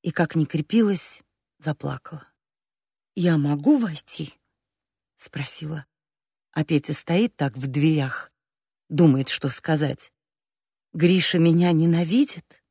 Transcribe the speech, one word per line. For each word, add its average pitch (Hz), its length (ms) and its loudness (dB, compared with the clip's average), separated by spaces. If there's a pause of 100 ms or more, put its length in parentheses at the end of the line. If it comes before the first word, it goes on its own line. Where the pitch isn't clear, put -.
И 175 100 -6
как - 240 -2
ни 160 80 2
крепилась, 202 760 -2 (380)
заплакала. 143 680 -10 (880)
«Я 175 220 2
могу 147 400 2
войти?» 160 560 -8 (840)
спросила. 151 680 -12 (680)
А 156 140 -4
Петя 151 280 -2
стоит 190 440 -2
так 131 200 -4
в 131 100 -8
дверях, 143 640 -2 (580)
думает, 143 400 4
что - 200 -6
сказать. 143 600 -4 (800)
«Гриша 175 480 2
меня 170 320 4
ненавидит? 170 1000 0